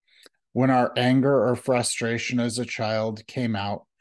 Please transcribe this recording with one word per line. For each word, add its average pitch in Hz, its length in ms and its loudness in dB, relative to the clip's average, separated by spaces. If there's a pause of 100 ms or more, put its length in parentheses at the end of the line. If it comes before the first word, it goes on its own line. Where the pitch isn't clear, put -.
(540)
When 131 160 2
our 127 260 2
anger 127 540 4
or 123 60 2
frustration 120 840 -2
as 120 200 -2
a 120 60 -2
child 110 600 -4
came 120 300 -4
out, 101 320 -6 (140)